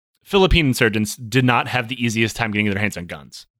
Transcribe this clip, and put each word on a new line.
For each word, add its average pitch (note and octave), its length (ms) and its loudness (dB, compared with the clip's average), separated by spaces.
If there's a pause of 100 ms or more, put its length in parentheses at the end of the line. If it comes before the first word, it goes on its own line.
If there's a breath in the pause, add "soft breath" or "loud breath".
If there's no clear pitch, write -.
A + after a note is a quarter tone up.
(240)
Philippine F3+ 440 4
insurgents G#2+ 480 0
did B2 280 0
not B2 240 0
have B2 200 -4
the A#2+ 140 -8
easiest A2+ 340 0
time A2+ 160 -2
getting G#2 180 0
their G2 100 -2
hands G#2 160 -4
on F2 100 -10
guns. D2+ 400 -18 (120)